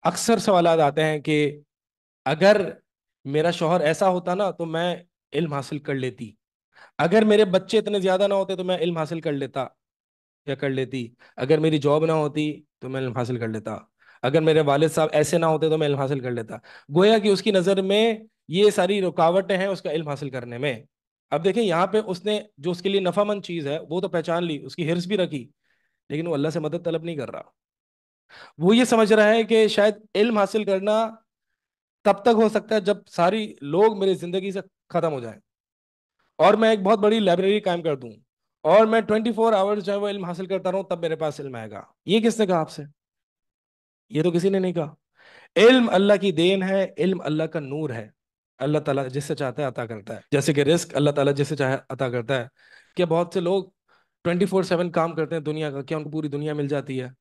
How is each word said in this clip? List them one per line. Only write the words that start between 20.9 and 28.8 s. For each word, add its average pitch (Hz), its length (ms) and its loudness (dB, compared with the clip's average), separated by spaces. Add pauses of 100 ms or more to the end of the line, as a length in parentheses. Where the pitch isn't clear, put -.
अब 147 100 0
देखें, 190 200 2
यहाँ 180 260 2
पे 208 140 0
उसने 208 420 -4 (140)
जो 156 140 -6
उसके 175 180 -4
लिए 196 120 0
नफ़ामंद 202 420 0
चीज़ 165 260 -8
है 151 120 -4
वो 165 200 -6
तो 196 80 -6
पहचान 170 340 -2
ली, 160 160 -4
उसकी 156 260 -10
हिर्स 175 220 -2
भी 202 100 -4
रखी, 147 300 -4 (640)
लेकिन 160 180 -6
वो 165 60 -4
अल्लाह 147 180 -2
से 165 100 -6
मदद 160 240 -6
तलब 165 200 -4
नहीं 165 120 -8
कर 123 120 -10
रहा। - 220 -16 (1080)
वो 175 140 4
ये 240 140 6